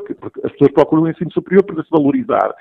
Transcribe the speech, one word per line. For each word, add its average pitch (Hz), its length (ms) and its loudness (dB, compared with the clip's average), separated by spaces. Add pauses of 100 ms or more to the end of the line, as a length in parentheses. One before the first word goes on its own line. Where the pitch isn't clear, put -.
que, - 100 -12
porque - 300 -16
as 131 80 -6
pessoas 139 180 4
procuram 156 320 2
o 165 80 0
ensino 160 220 -8
superior 185 320 2
para 160 180 -10
se - 80 -16
valorizar. 120 720 0